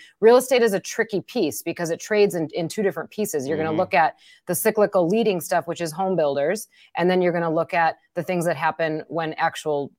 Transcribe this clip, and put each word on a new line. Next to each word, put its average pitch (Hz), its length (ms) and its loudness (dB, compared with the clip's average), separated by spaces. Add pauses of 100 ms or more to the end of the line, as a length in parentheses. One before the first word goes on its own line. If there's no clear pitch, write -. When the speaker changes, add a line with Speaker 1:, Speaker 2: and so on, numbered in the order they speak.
(180)
Speaker 1:
real 226 180 8
estate 254 260 2
is 226 100 4
a 190 80 0
tricky 214 400 -4
piece 165 420 -4
because 170 280 -4
it 165 100 -4
trades 208 340 2
in, 165 200 -2
in 170 120 -2
two 214 160 -4
different 180 280 -2
pieces. 156 360 -4
You're 151 100 -2
gonna 156 120 -2
Speaker 2:
Mm-hmm. 160 100 -2
Speaker 1:
look 185 160 0
at 160 220 4 (300)
the 175 100 -4
cyclical 208 520 2
leading 214 320 2
stuff, 170 280 -2
which 170 120 -6
is 165 120 -4
home 190 240 -2
builders, 151 500 0 (300)
and 175 120 2
then 185 140 2
you're 175 100 2
gonna 170 220 -2
look 165 180 -2
at 170 220 2 (200)
the 175 100 -4
things 175 220 -2
that 165 100 0
happen 156 500 -2
when 160 280 -6
actual 151 640 -4